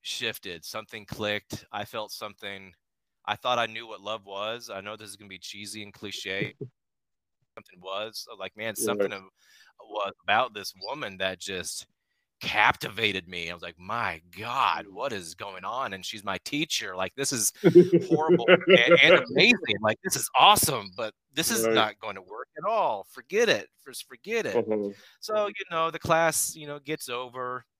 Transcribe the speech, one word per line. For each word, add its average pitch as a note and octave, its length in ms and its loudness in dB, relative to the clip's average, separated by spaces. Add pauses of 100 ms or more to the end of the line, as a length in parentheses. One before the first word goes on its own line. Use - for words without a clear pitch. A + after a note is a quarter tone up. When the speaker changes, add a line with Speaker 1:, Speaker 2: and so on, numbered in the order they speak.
Speaker 1:
shifted, G2+ 600 -8
something A2 400 -12
clicked. G#2 640 -6
I G#2 140 -8
felt G#2+ 260 -10
something. G2 640 -14 (520)
I G#2 100 -2
thought B2 240 0
I A#2 80 0
knew A2+ 200 -10
what G2+ 140 -14
love G2+ 240 -8
was. G#2+ 440 -8
I G2 120 -8
know G#2 140 -10
this G#2+ 140 -16
is G2 60 -16
gonna G2+ 140 -20
be F#2+ 100 -14
cheesy G#2 440 -14
and G2+ 100 -18
cliche. G2+ 680 -6
Speaker 2:
<laughs> C3 120 -14 (840)
Speaker 1:
Something F#2 240 -20
was, G2 500 -8
uh, G#2+ 60 -18
like, F#2+ 200 -10
man, G#2+ 200 -8
Speaker 2:
Right. G#2 340 -2
Speaker 1:
something - 20 -
of, G2 100 -12 (580)
was G#2 320 -6 (100)
about A2 300 2
this G2+ 280 -10
woman A2 360 -10
that F#2+ 220 -4
just - 480 -8 (540)
captivated G#2 880 0
me. F2 220 -8
I F2 40 -8
was E2+ 80 -16
like, F2 160 -14
"My F#2+ 420 -6 (160)
God, G#2+ 480 -2
Speaker 2:
Mm. E2 80 -20
Speaker 1:
what A#2 200 -4
is E2+ 220 -8
going F#2+ 300 -12
on?" A#2 280 -6
And F#2 120 -12
she's G#2 200 -10
my F#2+ 200 -2
teacher. A#2+ 500 -4
Like, F#2 200 -4
this C3+ 180 -2
is G#2+ 200 0 (100)
Speaker 2:
<laughs> F3 380 8
Speaker 1:
horrible D#3+ 500 4 (240)
and, B2+ 180 8 (100)
and E3 140 8
amazing. C3+ 640 4
Like, A2 220 2
this F#3 140 -2
is B2+ 200 -4
awesome, C#3 600 6
but A2 160 -6 (200)
this - 180 -2
is A2+ 180 2
Speaker 2:
Right. - 20 4
Speaker 1:
not A2 280 2
going G#2 180 -8
to F#2+ 60 -16
work G#2+ 340 -16
at D#3+ 120 -8
all. D3+ 360 0
Forget G#3 440 0
it. G2+ 200 2 (180)
Just - 200 -14
forget G3 400 -6
it. A2+ 160 2
Speaker 2:
Uh-huh. G#2 300 -2 (280)
Speaker 1:
So, G#3+ 260 -2
you G3+ 240 -8
know, E3 200 0
the D#3 80 -10
class, D#3+ 560 2
you D3+ 120 -14
know, D3 120 -10
gets C#3+ 300 -6
over B2 560 -6 (140)